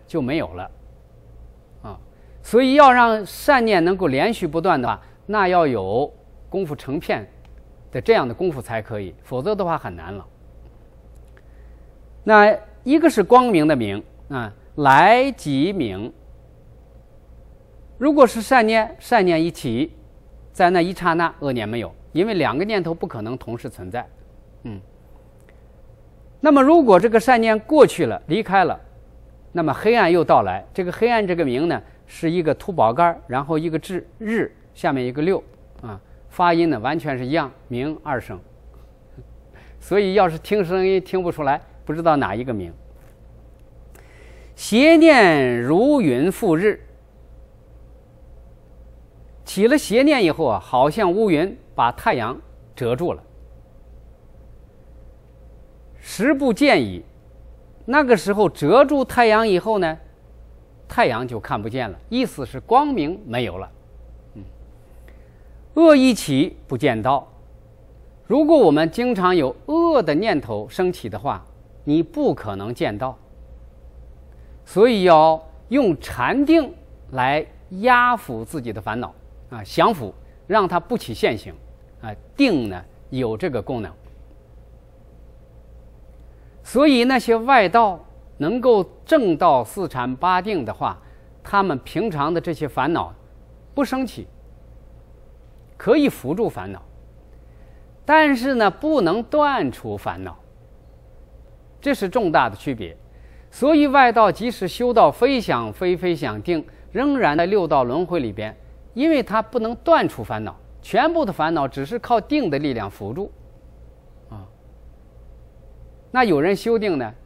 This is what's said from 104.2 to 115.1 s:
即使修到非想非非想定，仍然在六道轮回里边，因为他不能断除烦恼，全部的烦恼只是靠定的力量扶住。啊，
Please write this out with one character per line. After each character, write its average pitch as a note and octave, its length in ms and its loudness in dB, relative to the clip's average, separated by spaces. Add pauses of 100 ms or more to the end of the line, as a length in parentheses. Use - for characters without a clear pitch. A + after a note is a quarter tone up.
即 A3 200 -6
使 G3 160 -8
修 A#3+ 260 -4
到 G#3 180 6
非 B3+ 300 0
想 A#2+ 320 -4
非 F3+ 240 -2
非 F3 200 -4
想 G#2+ 260 -6
定， D#3+ 200 -4 (280)
仍 C#4 260 -2
然 D#3+ 220 2
在 E3+ 80 2
六 F#3+ 200 0
道 C#3+ 180 2
轮 C#3 200 -2
回 F3 140 -4
里 A#2 140 -4
边， G#2+ 220 -12 (380)
因 C#4 160 -2
为 D4 140 2
他 G3+ 180 -4
不 A3+ 200 -6
能 A3+ 160 -6
断 D#4+ 300 2
除 - 160 -10
烦 G#2+ 200 -8
恼， G2 120 -12 (280)
全 C4+ 280 0
部 E4 140 -2
的 G3 80 -4
烦 D#3 220 -2
恼 C#3+ 120 -2
只 C#3+ 200 -8
是 G#3 140 -8
靠 A#3 200 0
定 C4 300 -2
的 C#3 80 -2
力 C#3+ 160 -4
量 G#2 160 -8
扶 G#2 240 -12
住。 F#3 180 -12 (960)
啊， G#2 160 -20 (1700)